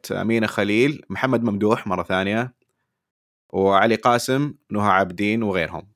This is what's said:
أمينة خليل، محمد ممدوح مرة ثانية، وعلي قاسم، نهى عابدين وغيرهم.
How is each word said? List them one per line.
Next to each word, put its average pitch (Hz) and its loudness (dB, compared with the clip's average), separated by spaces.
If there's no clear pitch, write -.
أمينة 107 0
خليل، 110 0
محمد 117 -2
ممدوح 107 0
مرة 90 -2
ثانية، 101 -2
وعلي 98 4
قاسم، 131 0
نهى 104 0
عابدين 98 0
وغيرهم. 90 -4